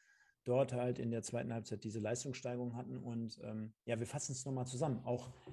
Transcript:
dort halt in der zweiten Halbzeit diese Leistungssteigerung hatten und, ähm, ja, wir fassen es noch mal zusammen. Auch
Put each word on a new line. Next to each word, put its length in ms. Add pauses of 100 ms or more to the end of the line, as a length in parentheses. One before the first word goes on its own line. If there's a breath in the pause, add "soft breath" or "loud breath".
(440 soft breath)
dort 300
halt 260
in 100
der 120
zweiten 320
Halbzeit 320
diese 140
Leistungssteigerung 760
hatten 220
und, 440
ähm, 320 (120)
ja, 120
wir 100
fassen 260
es 100
noch 80
mal 140
zusammen. 400
Auch 260 (220 loud breath)